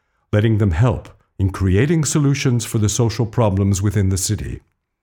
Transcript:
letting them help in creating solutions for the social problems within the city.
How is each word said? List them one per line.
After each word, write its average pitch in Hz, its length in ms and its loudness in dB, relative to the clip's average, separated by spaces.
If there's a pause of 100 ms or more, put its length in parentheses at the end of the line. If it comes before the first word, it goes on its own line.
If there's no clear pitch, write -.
(340)
letting 107 240 2
them 104 140 2
help 87 380 0 (280)
in 98 140 0
creating 117 520 2
solutions 139 640 0
for - 140 -4
the 104 100 2
social 117 360 0
problems 98 560 0
within 101 280 0
the 95 80 0
city. 76 420 -6 (440)